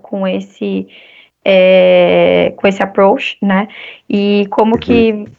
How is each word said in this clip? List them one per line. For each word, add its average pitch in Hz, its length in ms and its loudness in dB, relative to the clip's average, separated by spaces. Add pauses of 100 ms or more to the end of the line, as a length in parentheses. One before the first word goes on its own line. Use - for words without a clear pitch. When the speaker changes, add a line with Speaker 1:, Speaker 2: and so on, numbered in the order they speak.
Speaker 1:
com 190 260 -8
esse, 190 580 -8 (580)
é, 180 1120 2
com - 120 -2
esse 196 140 -2
approach, 196 600 -2
né, 196 240 0 (420)
e 202 420 -2
como 220 240 0
Speaker 2:
Uhum. 226 60 -4
Speaker 1:
que 226 440 0 (140)